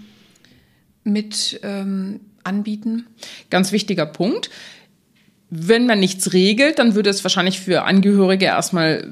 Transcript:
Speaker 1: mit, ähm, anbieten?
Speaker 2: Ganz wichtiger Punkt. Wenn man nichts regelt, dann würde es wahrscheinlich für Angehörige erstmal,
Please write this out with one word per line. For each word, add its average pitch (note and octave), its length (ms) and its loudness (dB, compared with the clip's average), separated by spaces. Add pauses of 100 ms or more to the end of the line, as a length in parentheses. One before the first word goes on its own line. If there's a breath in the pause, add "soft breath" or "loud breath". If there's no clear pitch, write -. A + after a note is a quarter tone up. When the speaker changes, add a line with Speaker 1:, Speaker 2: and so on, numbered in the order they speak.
(1040 loud breath)
Speaker 1:
mit, G#3+ 600 -4
ähm, G3 560 -6 (240)
anbieten? G#3+ 640 -6 (420 loud breath)
Speaker 2:
Ganz F#3 220 2
wichtiger G3 340 -2
Punkt. A#3 440 -4 (1040 loud breath)
Wenn A3 300 2
man A3 140 2
nichts F#3 340 0
regelt, G#3+ 460 4
dann A#3 160 4
würde G3+ 160 2
es G3 120 -4
wahrscheinlich F#3 360 0
für F3 240 0
Angehörige F#3+ 640 4
erstmal, D#3+ 640 0